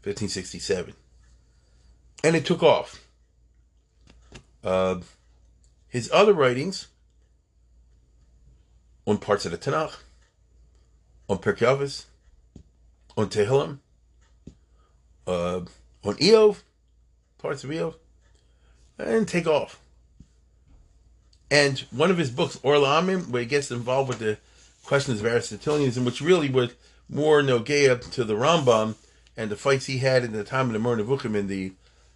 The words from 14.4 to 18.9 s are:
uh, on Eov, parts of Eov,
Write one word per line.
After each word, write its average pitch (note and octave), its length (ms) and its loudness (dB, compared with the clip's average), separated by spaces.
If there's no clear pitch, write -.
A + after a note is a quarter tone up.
uh, F2+ 320 -2
on G2+ 120 -4
Eov, G#3 480 4
parts D3 240 -8
of C3 80 -12
Eov, E3 240 -6